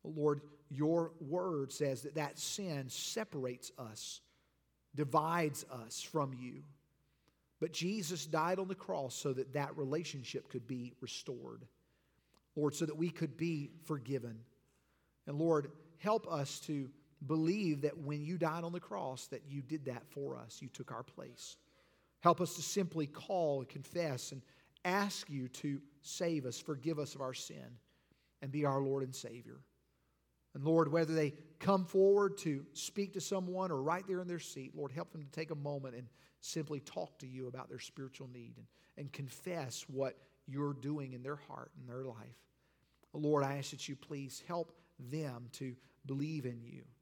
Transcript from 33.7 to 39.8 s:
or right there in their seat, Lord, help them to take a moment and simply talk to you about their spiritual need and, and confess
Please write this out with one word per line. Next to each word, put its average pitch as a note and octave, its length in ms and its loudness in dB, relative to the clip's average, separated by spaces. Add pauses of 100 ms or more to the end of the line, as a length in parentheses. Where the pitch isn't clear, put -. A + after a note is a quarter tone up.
or C#3 100 2
right E3+ 240 2
there F#3 140 0
in F3+ 80 -4
their F3 100 -2
seat, - 380 -10
Lord, C#3+ 160 -4
help E3 200 -6
them D#3 120 -10
to C#3 80 -12
take D#3 180 -4
a D#3+ 60 -2
moment C#3+ 400 -4
and B2 120 -10 (340)
simply D3 400 -2
talk - 380 -6
to C3+ 80 -12
you B2+ 200 -6
about B2+ 220 -8
their B2+ 100 -8
spiritual C3+ 480 -10
need A#2+ 300 -14
and, A2+ 100 -18 (300)
and C#3+ 160 -8
confess C#3+ 720 -6